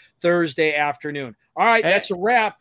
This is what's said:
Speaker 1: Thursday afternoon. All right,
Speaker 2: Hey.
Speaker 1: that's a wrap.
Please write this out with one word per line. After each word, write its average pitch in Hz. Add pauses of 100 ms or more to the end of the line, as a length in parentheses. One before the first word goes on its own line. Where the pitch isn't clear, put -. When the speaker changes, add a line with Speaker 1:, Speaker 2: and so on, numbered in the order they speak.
(200)
Speaker 1:
Thursday 165
afternoon. 143 (200)
All 180
right, 226
Speaker 2:
Hey. 165
Speaker 1:
that's 196
a 196
wrap. 214